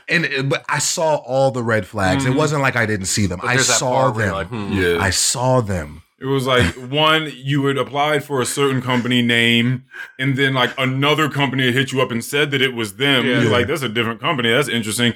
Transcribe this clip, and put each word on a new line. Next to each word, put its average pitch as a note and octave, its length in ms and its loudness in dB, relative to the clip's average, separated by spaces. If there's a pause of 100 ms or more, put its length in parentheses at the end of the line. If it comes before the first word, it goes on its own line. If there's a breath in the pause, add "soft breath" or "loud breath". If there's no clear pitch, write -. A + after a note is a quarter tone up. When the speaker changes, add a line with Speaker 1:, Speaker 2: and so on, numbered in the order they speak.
Speaker 1:
I, - 40 -2
and, C#3 360 0
but D3 200 -2
I C#3+ 100 -2
saw D#3 380 0
all C3+ 340 0
the B2 100 -4
red A2 240 0
flags. F#2+ 380 0
Speaker 2:
Mm-hmm. C3 80 0
Speaker 1:
It C3 60 0
wasn't D3+ 240 0
like B2+ 160 0
I A#2 80 2
didn't G2+ 220 -2
see G#2 180 0
them. F2 160 -4
Speaker 2:
But B2 80 -4
Speaker 1:
I B2 60 2
Speaker 2:
there's C3 120 2
that B2 120 2
Speaker 1:
saw C3 240 2
Speaker 2:
part B2+ 120 0
where A2 120 0
you're F#2+ 180 -2
Speaker 1:
them. A2 240 -8
Speaker 2:
like, - 0 -
hmm. G2 120 0
Speaker 3:
Yeah. F2+ 220 2
Speaker 1:
I G2 60 2
saw B2+ 500 0
them. E2 440 -4 (140)
Speaker 3:
It C3 100 -10
was C3+ 200 -2
like, B2 160 4 (100)
<laughs> - 20 -20
one, D3+ 600 0
you C#3 300 -2
had C3+ 120 0
applied C#3+ 460 0
for C#3+ 160 -2
a A#2 60 0
certain C3+ 360 0
company B2 400 0
name, A#2 600 2 (340 loud breath)
and C3 200 0
then, C3+ 160 2
like, B2 240 0
another C#3 520 2
company C3 360 0
had B2 80 2
hit C3+ 180 0
you C3 100 0
up B2+ 80 0
and A#2 140 -4
said D3 280 -2
that C3+ 100 0
it C3 120 2
was G#2+ 220 -6
them. C3 300 2
Speaker 2:
Yeah. B2 80 0
Speaker 3:
You're A#2+ 100 2
Speaker 1:
Yeah. A#2 60 2
Speaker 3:
like, A#2+ 180 2
"That's D3+ 140 -4
a B2 80 -4
different A2+ 320 -4
company. B2+ 280 -2
That's C3 200 2
interesting." A2+ 460 0